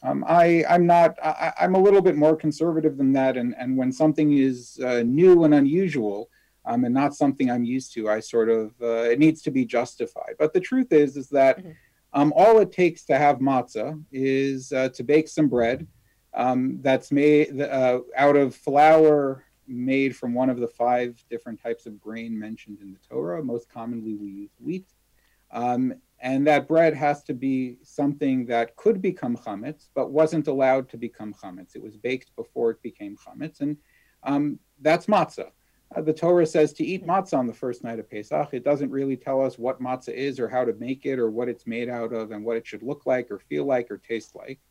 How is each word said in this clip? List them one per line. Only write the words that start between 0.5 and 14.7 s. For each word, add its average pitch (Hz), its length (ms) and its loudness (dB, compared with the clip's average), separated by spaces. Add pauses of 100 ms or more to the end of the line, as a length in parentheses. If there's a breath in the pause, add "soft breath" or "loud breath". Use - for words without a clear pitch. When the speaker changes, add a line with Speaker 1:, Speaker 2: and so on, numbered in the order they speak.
Speaker 1:
I'm 175 180 4
not, 170 280 6 (100)
I, 156 40 -2 (300)
I, 175 60 0
I'm 185 100 2
a 190 60 4
little 196 220 6
bit 175 140 4
more 156 200 4
conservative 156 600 -2
than 135 160 2
that. 131 240 0
And, 120 200 -4
and 131 200 -4
when 127 120 0
something 151 440 2
is, 131 500 -2
uh, 123 180 0
new 170 420 6
and 151 100 6
unusual, 139 760 0 (380)
um, 120 180 -2
and 120 100 0
not 143 200 0
something 135 360 0
I'm 123 140 -2
used 127 300 -6
to, 107 160 -4
I 107 100 0
sort 113 300 0
of, 110 300 -2
uh, 117 300 -2
it 120 80 0
needs 156 240 4
to 151 80 -6
be 131 140 0
justified. - 760 -6
But 156 140 0
the 185 80 2
truth 254 320 -2
is, 147 240 4
is 135 140 -12
that, 139 280 4
Speaker 2:
Mm-hmm. 185 120 -16 (420 loud breath)
Speaker 1:
um, 147 240 2
all 220 220 8
it 202 140 2
takes 175 340 0
to 143 100 2
have 143 220 4
matzah 135 640 -4 (120)
is, 135 580 -2